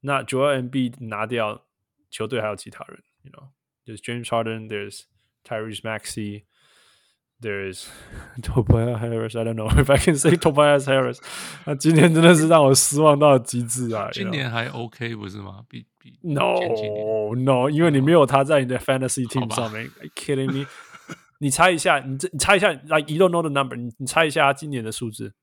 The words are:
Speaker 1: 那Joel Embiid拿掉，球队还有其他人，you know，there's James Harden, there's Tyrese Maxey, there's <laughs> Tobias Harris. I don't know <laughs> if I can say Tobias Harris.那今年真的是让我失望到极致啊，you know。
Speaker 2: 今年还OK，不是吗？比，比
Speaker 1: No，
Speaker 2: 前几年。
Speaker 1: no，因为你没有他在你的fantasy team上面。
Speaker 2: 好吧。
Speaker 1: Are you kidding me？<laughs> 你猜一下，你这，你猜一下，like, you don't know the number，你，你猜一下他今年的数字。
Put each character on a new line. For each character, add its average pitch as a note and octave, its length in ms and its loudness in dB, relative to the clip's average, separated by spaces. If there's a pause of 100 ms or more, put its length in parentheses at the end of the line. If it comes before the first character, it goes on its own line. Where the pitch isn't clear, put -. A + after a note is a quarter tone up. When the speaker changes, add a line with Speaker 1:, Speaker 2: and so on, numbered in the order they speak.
Speaker 1:
那 C3+ 220 -2
Joel C3+ 460 0
Embiid B2+ 380 -6
拿 A2 180 -6
掉， A2 400 -6 (440)
球 - 160 -8
队 A2+ 160 -6
还 G#2+ 60 -4
有 G#2 80 -6
其 F#2+ 140 -18
他 - 180 -18
人， - 160 -20 (180)
you C#3 100 -20
know，there's - 680 -20
James A#2+ 240 -10
Harden, A2+ 440 -4
there's G#2 340 -10 (420)
Tyrese A2 360 -10
Maxey, G#2 640 -10 (960)
there's G2 460 -10 (280)
<laughs> - 260 -18
Tobias A#2 580 0
Harris. A2+ 360 -6
I A2+ 80 -4
don't A#2 120 -4
know A2 160 -6
<laughs> - 60 4
if C#3 140 4
I C#3 60 6
can D#3+ 180 2
say D#3+ 220 2
Tobias D3 480 4
Harris. C3+ 340 0 (460)
那 D3 100 -4
今 D#3 180 2
年 E3 200 8
真 D#3+ 100 4
的 E3+ 100 10
是 D#3 140 4
让 D#3+ 160 8
我 C3+ 100 8
失 C#3+ 280 2
望 D3 180 6
到 C#3+ 180 6
极 A#2+ 260 -2
致 A#2 300 -6
啊， G#2 100 -4
you G2 40 -8
know。 - 60 -12
Speaker 2:
今 - 180 -6
年 C3+ 180 -4
还 A#2 180 -6
OK， A#2 480 -10
不 G#2 140 -12
是 G2+ 80 -16
吗？ G2 300 -18
比， A#2+ 180 -20 (140)
比 B2+ 220 -20
Speaker 1:
No， F3 360 -2
Speaker 2:
前 F3+ 180 -2
几 G#2+ 80 -6
年。 G#2+ 600 -4
Speaker 1:
no， C3 260 2
因 D3+ 140 2
为 E3+ 80 4
你 C#3+ 80 2
没 C#3 120 2
有 E3 140 6
他 C3+ 180 2
在 D3 180 2
你 C3 40 -2
的 B2+ 140 -4
fantasy C3 480 -4
team A2+ 260 -4
上 A2+ 180 -4
面。 A2+ 180 -10
Speaker 2:
好 - 60 -20
吧。 - 60 -20
Speaker 1:
Are - 40 -18
you D#3 100 -18
kidding C3+ 360 -4
me？ C3+ 160 -6 (400)
<laughs> - 320 -20
你 D3 100 -2
猜 E3+ 220 4
一 E3+ 60 0
下， D3+ 220 2
你 C3+ 180 -8
这， F3+ 140 -6
你 D3 80 -8
猜 G3 160 4
一 F#3+ 40 4
下， G3 120 2
like, D3+ 400 -2
you D3+ 60 -4
don't F#3 140 4
know E3+ 100 0
the D#3+ 80 -2
number， C#3 260 -2
你， A#2+ 220 -10
你 C3+ 80 -10
猜 D#3+ 200 2
一 D#3 40 0
下 D3 160 0
他 C#3 80 2
今 D#3+ 160 -10
年 C3 120 -6
的 A2 100 -8
数 A#2 200 -8
字。 G#2+ 320 -14